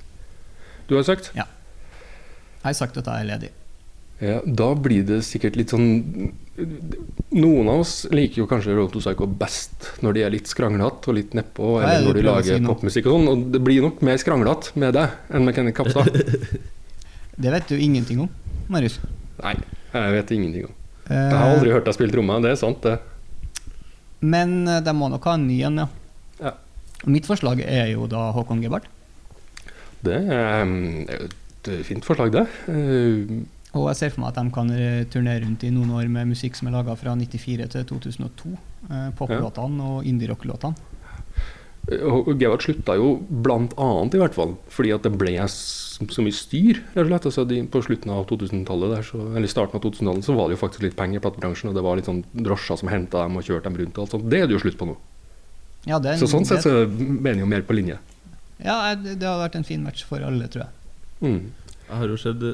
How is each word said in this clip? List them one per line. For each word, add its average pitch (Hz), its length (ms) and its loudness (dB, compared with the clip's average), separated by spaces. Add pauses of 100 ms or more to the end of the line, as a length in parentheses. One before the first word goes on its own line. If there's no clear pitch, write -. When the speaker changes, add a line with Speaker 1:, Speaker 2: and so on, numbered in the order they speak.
(880)
Speaker 1:
Du 139 80 4
har 135 80 4
søkt? 185 320 0
Speaker 2:
Ja. 165 80 -4
Jeg - 1200 -16
har 139 100 -2
sagt 123 240 -4
at 127 80 -6
jeg 117 160 -4
er 107 40 -4 (140)
ledig. - 100 -10 (720)
Speaker 1:
Ja, 107 240 0
da 120 300 2
blir 127 300 4
det 107 180 2
sikkert - 320 -2
litt 120 140 0
sånn, 117 640 2 (960)
noen 156 380 6
av 135 100 4
oss - 320 -2
liker 139 320 4
jo 101 40 2
kanskje 104 280 2
Road 101 160 4
to 110 80 -4
Psycho 95 260 0
best - 680 -6 (100)
når 107 120 4
de 110 100 2
er 104 60 2
litt 104 160 -2
skranglete 107 640 0
og 123 80 2
litt 104 160 -2
nedpå, 113 480 0
Speaker 2:
Hva 107 40 4
er - 40 4
Speaker 1:
eller 165 120 6
Speaker 2:
det 135 60 4
Speaker 1:
når 135 80 6
Speaker 2:
du 101 60 4
Speaker 1:
de 107 80 6
Speaker 2:
prøver 107 60 8
å - 20 6
Speaker 1:
lager 95 220 4
Speaker 2:
si - 20 2
nå? 120 80 4
Speaker 1:
popmusikk 107 400 2
og 131 80 8
sånn, 160 140 8
og 127 240 2
det 127 100 4
blir 131 180 8
nok 156 200 0
mer 131 160 6
skranglete 135 580 2
med 135 180 4
deg 143 160 4 (220)
enn 135 140 4
med 123 100 4
Kenneth 123 220 2
Kapstad. 127 340 4
Speaker 2:
<laughs> - 1300 -4
Det 127 120 2
vet 165 180 0
du - 100 2
ingenting 131 400 4
om, 165 100 0 (380)
Marius. 147 320 0 (420)
Speaker 1:
Nei, 104 120 -2 (400)
jeg 107 180 2
vet 101 200 2
ingenting 92 340 0
om. - 80 -14 (360)
Speaker 2:
Eh, 139 60 0
Speaker 1:
Jeg 139 240 4
har 135 160 6
aldri 127 160 6
hørt 123 140 4
deg 107 100 4
spille 113 160 2
trommer, 110 320 4
det 117 80 4
er 139 80 2
sant 113 240 0
det. 113 140 2 (1200)
Speaker 2:
Men, 175 460 4
eh, 170 160 4
de 160 120 2
må 143 160 2
nok 131 180 -4
ha 170 80 2
en 147 100 2
ny 127 200 2
en, 151 160 2
ja. 147 40 0 (560)
Speaker 1:
Ja. 135 80 -4 (560)
Speaker 2:
Mitt 143 220 4
forslag 131 340 0
er 117 300 0
jo 113 180 -2
da 113 140 -2 (100)
Håkon 117 280 0
Gebhardt. 147 260 -4 (1120)
Speaker 1:
Det 92 140 0
er, 180 160 0 (300)
ehm, 90 440 -2
det 64 80 -6 (560)
er 92 60 -4
jo - 20 -6
et 80 60 -8
fint - 200 -6
forslag, 135 260 2
det. 175 160 4 (200)
Eh, 120 800 0 (260)
Speaker 2:
Og 143 180 0
jeg 143 80 -2
ser 147 120 -2
for 127 120 -4
meg 123 80 -4
at 120 140 -4
de 123 80 0
kan, 120 200 0
eh, 120 340 0
turnere 120 380 0
rundt 110 200 -4
i 120 60 -2
noen 120 220 2
år 120 180 -2
med 120 180 0
musikk 123 280 -4
som 127 120 -6
er 123 40 -4
laget 117 260 -2
fra 120 160 -6
nittifire 120 560 -4
til 127 160 -6
to 127 140 -8
tusen 123 260 -8
og 120 100 -10
to. - 140 -12 (400)
Eh, 135 220 -6
poplåtene 120 680 -4
og 135 260 -4
indie-rock-låtene. 120 720 -4 (1160)
Speaker 1:
Eh, - 100 -2
og, 127 280 2
og 143 100 2
Gebhardt 120 240 4
slutta 127 320 0
jo 120 340 4
blant 120 480 2
annet, 120 380 2
i - 20 4
hvert 185 160 4
fall, 85 240 0 (100)
fordi 107 280 2
at 104 80 -2
det 113 120 2
ble 90 200 2 (100)
s-, - 560 -8
så 110 220 -2
mye 104 100 2
styr, 202 480 4 (140)
rett 175 100 4
og 156 60 4
slett. 175 180 2
Altså, 127 180 0
de, 123 200 0
på 127 160 0
slutten 110 260 -2
av 98 160 -2
to 110 120 -2
tusen-tallet 95 580 -2
der, 107 80 -4
så, 113 180 -8 (160)
eller 110 100 2
starten 101 280 0
av 104 80 -2
to 113 80 0
tusen-tallet, 98 340 0
så 143 100 2
var 101 140 4
det 87 80 0
jo - 100 -2
faktisk - 140 -10
litt 95 160 0
penger 95 200 -2
i - 120 -6
platebransjen, 90 400 -4
og 95 60 -2
det 92 80 0
var 90 120 2
litt 90 140 -2
sånn 90 140 -2 (100)
drosjer 98 460 -2
som 92 100 -4
hentet 90 220 -2 (100)
dem 87 160 -2
og 87 80 -6
kjørte 85 240 -2
dem 87 80 -4
rundt 85 220 -6
og - 20 -6
alt 101 160 -6
sånt. 110 140 -4
Det 180 100 4
er 170 60 2
det 107 100 2
jo 95 80 -2
slutt 92 160 -2
på 92 80 -4
nå. 71 80 -8 (880)
Speaker 2:
Ja, 156 140 0
det 135 100 0
er 156 80 0
Speaker 1:
Så 160 80 2
Speaker 2:
en, 147 160 2
Speaker 1:
sånn 196 80 2
sett 175 140 4
Speaker 2:
det 143 100 4
Speaker 1:
så 113 160 4
mener 131 480 0
jeg 98 80 0
jo 104 80 2
mer 101 80 2
på 113 160 0
linje. 92 220 -2 (640)
Speaker 2:
Ja, 208 300 0
det, 196 240 -8
det 185 100 -2
har 180 80 0 (100)
vært 165 140 -8
en - 20 -6
fin 151 200 -6
match 147 260 -8
for 143 160 -6
alle, 131 240 -2
tror - 160 -8
jeg. - 80 -14 (480)
Speaker 1:
Mm. 110 300 0 (380)
Speaker 3:
Jeg 110 80 -8
har 117 100 -2
jo 110 100 -2
sett, 117 260 -4
eh, 117 100 -2